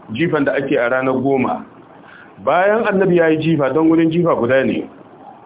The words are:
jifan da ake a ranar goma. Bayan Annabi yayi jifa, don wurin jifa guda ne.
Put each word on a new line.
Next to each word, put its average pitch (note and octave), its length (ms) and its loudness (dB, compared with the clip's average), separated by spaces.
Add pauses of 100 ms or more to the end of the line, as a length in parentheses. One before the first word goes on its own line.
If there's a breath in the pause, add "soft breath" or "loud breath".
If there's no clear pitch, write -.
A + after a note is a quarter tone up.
(120)
jifan D3+ 320 -2
da - 100 -2
ake C#3 220 -2
a A#2+ 140 0
ranar C3 320 -2
goma. C3 420 -2 (800 loud breath)
Bayan G3 400 2
Annabi F#3+ 340 0
yayi D#3+ 220 2
jifa, D3+ 320 0
don D#3+ 160 2
wurin E3 240 2
jifa E3 240 0
guda B2+ 280 2
ne. G#2+ 200 -4 (600)